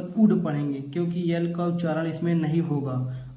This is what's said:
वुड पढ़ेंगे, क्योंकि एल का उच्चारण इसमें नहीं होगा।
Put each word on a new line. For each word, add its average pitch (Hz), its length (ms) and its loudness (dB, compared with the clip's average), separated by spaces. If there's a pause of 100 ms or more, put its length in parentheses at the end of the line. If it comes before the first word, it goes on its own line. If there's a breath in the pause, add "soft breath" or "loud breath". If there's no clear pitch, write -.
(180)
वुड 208 260 6
पढ़ेंगे, 147 360 -2
क्योंकि 170 520 -2
एल 170 220 0
का 175 120 -2
उच्चारण 165 420 0
इसमें 170 280 0
नहीं 160 260 2
होगा। 135 640 -2 (120)